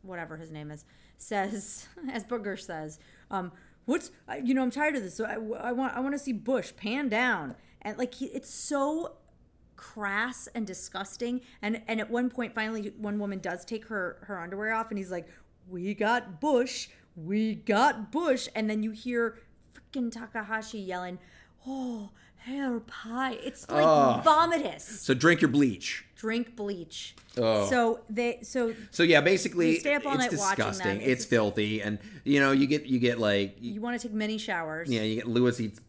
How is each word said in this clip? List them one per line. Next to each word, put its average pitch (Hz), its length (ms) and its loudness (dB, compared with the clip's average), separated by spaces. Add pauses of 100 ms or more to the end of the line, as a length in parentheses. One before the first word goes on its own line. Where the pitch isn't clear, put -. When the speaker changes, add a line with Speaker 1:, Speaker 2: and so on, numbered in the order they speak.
Speaker 1:
whatever 170 340 -10
his 160 140 -14
name 151 220 -10
is, 147 120 -16 (340)
says, 202 680 -4 (120)
<laughs> 285 120 -6
as 226 140 -6
Booger 208 340 -4
says, 156 400 -10 (320)
um, 180 200 -4 (360)
"What's, 294 240 0 (180)
uh, 226 140 -8
you 254 120 2
know, 262 80 4
I'm 254 80 2
tired 294 260 0
of 233 60 -2
this. 180 140 -8
So 220 80 -2
I, 214 100 -4 (340)
I 247 40 -2
want, 254 220 -2
I 247 60 -4
wanna 277 180 -2
see 269 140 -4
Bush 214 440 -2
pan 254 320 -2
down." 214 480 0 (260)
And, 214 160 -8
like, 247 160 -2
he, 269 120 -8
it's - 240 -8
so 294 680 -2 (580)
crass 214 800 -4
and 220 120 -2
disgusting. 196 760 -6 (200)
And, 220 280 -2
and 226 120 -2
at 214 80 -4
one 240 220 0
point, 240 240 -6
finally, 220 420 -4
one 208 220 -4
woman 202 220 -4
does 180 240 -6
take 220 220 -8
her, 196 360 -4
her 196 180 -10
underwear 196 340 -4
off, 226 160 -2
and 208 80 -4
he's 185 120 -6
like, 175 160 -6 (420)
"We 185 260 -4
got 208 460 0
Bush. 262 480 2 (280)
We 208 400 -2
got 220 560 2
Bush." 302 420 2
And 214 160 0
then 214 140 -2
you 226 80 -2
hear 233 460 -2 (360)
frickin' 240 380 -6
Takahashi 220 680 -6
yelling, 180 400 -6 (480)
"Oh, 247 440 -6 (260)
hair 254 440 -4
pie." 240 520 -6 (100)
It's, - 280 -8
like, 302 140 6
Speaker 2:
Ugh. 302 400 6
Speaker 1:
vomitous. 311 580 4
Speaker 2:
So 202 320 0
drink 156 260 6
your 147 100 6
bleach. 127 540 2 (120)
Speaker 1:
Drink 226 400 -4
bleach. 196 580 -8 (220)
Speaker 2:
Ugh. 110 320 4
Speaker 1:
So 233 400 4
they, 233 340 -2
so 233 300 -2 (180)
Speaker 2:
So, - 120 2
yeah, 165 180 10
basically, 175 460 4
Speaker 1:
we 160 140 4
stay 285 140 2
up 294 120 0
all 277 80 0
Speaker 2:
it's 247 180 2
Speaker 1:
night 147 60 0
watching 117 260 2
Speaker 2:
disgusting. 101 220 -2
Speaker 1:
them. 98 160 0
Speaker 2:
It's 127 200 2
Speaker 1:
It's - 40 -4
Speaker 2:
filthy. 107 560 2
And, 104 160 -2 (260)
you 139 160 6
know, 139 120 6
you 139 140 6
get, 147 200 0
you 127 120 2
get, 117 200 2
like, 101 420 2
Speaker 1:
You 202 220 -8
wanna 240 160 -4
take 214 160 -8
many 214 240 -2
showers. 165 500 -4
Speaker 2:
Yeah, 117 140 2
you 110 140 0
get 117 100 -4
Louis 120 340 4
eats 110 180 -4 (100)